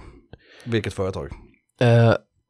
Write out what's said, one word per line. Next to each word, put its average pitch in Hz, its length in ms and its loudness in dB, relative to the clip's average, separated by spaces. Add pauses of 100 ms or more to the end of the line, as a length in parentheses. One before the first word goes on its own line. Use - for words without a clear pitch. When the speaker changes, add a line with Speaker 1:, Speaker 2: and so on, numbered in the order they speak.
(640)
Speaker 1:
Vilket 110 300 -6
företag? 90 360 -8 (520)
Speaker 2:
Eh, 117 320 4 (360)